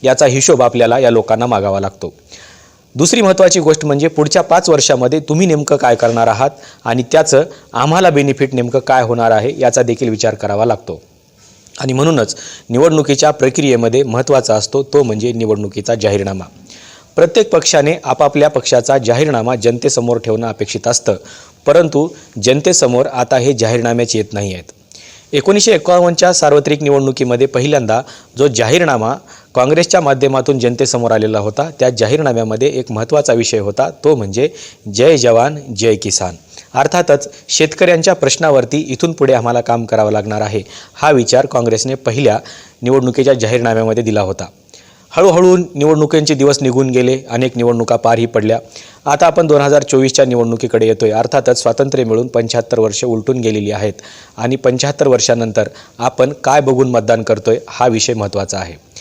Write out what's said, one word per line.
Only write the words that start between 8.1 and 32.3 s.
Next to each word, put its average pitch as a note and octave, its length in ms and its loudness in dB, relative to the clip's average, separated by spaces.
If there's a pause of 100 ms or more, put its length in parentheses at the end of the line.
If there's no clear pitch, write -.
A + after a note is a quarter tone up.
नेमकं B2 260 -2
काय B2+ 240 0
होणार A#2 280 0
आहे, A2 280 0
याचा B2+ 240 2
देखील A#2 260 -2
विचार G#2+ 260 -2
करावा G#2 300 -4
लागतो. G2 360 -4 (760)
आणि C3 180 -6
म्हणूनच C3+ 420 0 (340)
निवडणुकीच्या D3 600 2
प्रक्रियेमध्ये C3 720 0
महत्त्वाचा A#2+ 520 0
असतो C3+ 280 -2
तो C#3+ 200 2
म्हणजे A2 300 -4
निवडणुकीचा G#2+ 600 -4
जाहीरनामा. G2 500 -4 (720)
प्रत्येक F3 340 2
पक्षाने D#3 420 2 (100)
आपापल्या C#3+ 460 0
पक्षाचा C3 500 0
जाहीरनामा B2 560 0
जनतेसमोर A#2+ 600 -2
ठेवणं A2 300 -4
अपेक्षित G#2+ 400 -8
असतं, A2+ 280 -2 (500)
परंतु D3+ 420 2 (320)
जनतेसमोर C3 640 2
आता B2+ 320 -2
हे B2+ 160 0
जाहीरनाम्याच A#2 600 -2
येत G#2 180 -4
नाही G2+ 200 -6
आहेत. F2 180 -16 (600)
एकोणीसशे G3+ 400 2
एकावन्नच्या F3 600 2
सार्वत्रिक D3 500 0
निवडणुकीमध्ये C3+ 640 0
पहिल्यांदा B2+ 540 0 (360)
जो C#3 120 2
जाहीरनामा A#2+ 640 0 (420)
काँग्रेसच्या E3 460 2
माध्यमातून C3+ 580 0
जनतेसमोर A#2+ 520 0
आलेला A2 280 0
होता, G#2+ 320 -4
त्या B2+ 200 0
जाहीरनाम्यामध्ये A#2 800 0